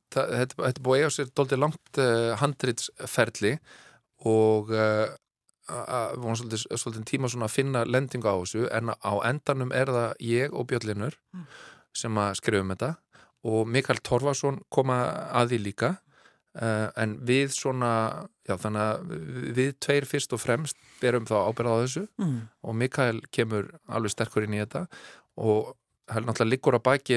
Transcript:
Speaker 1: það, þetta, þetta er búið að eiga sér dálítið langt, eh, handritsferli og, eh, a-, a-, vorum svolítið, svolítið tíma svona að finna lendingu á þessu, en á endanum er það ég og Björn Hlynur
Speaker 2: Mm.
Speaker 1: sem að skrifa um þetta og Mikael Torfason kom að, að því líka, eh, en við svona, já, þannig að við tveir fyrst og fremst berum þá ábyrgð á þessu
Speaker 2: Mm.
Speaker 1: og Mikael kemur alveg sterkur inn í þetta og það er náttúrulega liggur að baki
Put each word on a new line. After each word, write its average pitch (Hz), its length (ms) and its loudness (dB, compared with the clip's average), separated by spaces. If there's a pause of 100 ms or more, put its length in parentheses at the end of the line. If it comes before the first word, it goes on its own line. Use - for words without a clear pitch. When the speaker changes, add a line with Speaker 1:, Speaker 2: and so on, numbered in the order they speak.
Speaker 1:
það, - 240 0
þetta, 127 220 0
þetta 143 120 0
er 131 160 -4
búið 131 140 4
að 147 60 4
eiga 147 120 0
sér 131 160 -4
dálítið 135 280 2
langt, 156 380 -2
eh, 117 380 4
handritsferli 120 1160 0 (680)
og, 110 520 4
eh, 107 340 2 (580)
a-, - 200 -8
a-, 120 300 -4
vorum 117 200 -2
svolítið, 113 300 -6 (100)
svolítið 113 300 -6
tíma 131 240 -2
svona 117 180 -4
að - 80 -6
finna 135 300 0
lendingu 123 420 0
á 98 80 4
þessu, 101 360 -2
en 113 200 -2
á 104 220 -4 (100)
endanum 131 480 -2
er 127 140 0
það 120 340 0
ég 120 340 0
og 123 140 -4
Björn 123 160 -2
Hlynur 107 320 -4 (180)
Speaker 2:
Mm. 180 120 -14 (480)
Speaker 1:
sem 113 200 -4
að 101 220 0
skrifa 104 260 2
um 95 140 -2
þetta 147 220 -4 (460)
og 110 240 2
Mikael 127 320 0
Torfason 139 600 0 (100)
kom 131 180 4
að, - 440 -2
að 120 180 4
því 123 140 2
líka, 117 340 -2 (580)
eh, 110 420 0
en 110 220 -2
við 135 340 2
svona, 120 760 -2 (200)
já, 95 100 0
þannig 107 240 -2
að 110 720 -4
við 135 260 2
tveir 143 260 2
fyrst - 280 -4
og 113 60 -2
fremst 135 360 -2 (240)
berum 120 260 2
þá 110 100 0 (100)
ábyrgð 117 240 0
á 113 140 4
þessu 156 240 -4 (100)
Speaker 2:
Mm. 127 300 -2 (160)
Speaker 1:
og 113 120 -4
Mikael 120 460 0 (100)
kemur 110 380 0 (180)
alveg 110 240 -2
sterkur 107 320 -2
inn 104 100 -4
í 104 120 -2
þetta 175 220 -6 (500)
og 110 380 2 (340)
það 113 80 -4
er 110 40 -2
náttúrulega 117 280 0
liggur 131 260 2
að 113 80 2
baki 131 340 2